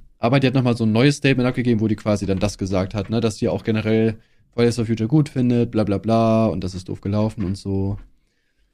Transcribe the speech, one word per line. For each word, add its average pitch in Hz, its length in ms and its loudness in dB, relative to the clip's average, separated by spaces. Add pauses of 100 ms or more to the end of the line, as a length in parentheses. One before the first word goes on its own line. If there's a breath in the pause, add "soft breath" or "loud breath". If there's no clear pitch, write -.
(200)
aber 127 200 2
die 131 80 2
hat 120 80 2
nochmal 123 220 2
so 117 60 -2
ein 110 80 2
neues 139 260 4
Statement 127 300 0
abgegeben, 120 320 0
wo 110 80 0
die 107 80 0
quasi 104 320 -2
dann 95 120 0
das 101 200 -2
gesagt 92 360 -2
hat, 98 140 -4
ne, 113 120 0
dass 110 160 -2
sie 113 120 -2
auch 90 140 -4
generell 110 540 0 (380 soft breath)
Fridays 120 220 2
for 113 100 -2
Future 110 200 0
gut 147 220 2
findet, 123 400 0
bla 110 140 0
bla 98 160 0
bla, 113 480 2
und 92 160 -2
das 95 100 -6
ist 92 160 -10
doof 98 120 -8
gelaufen 107 440 -2
und 95 100 -2
so. 98 440 -4 (760)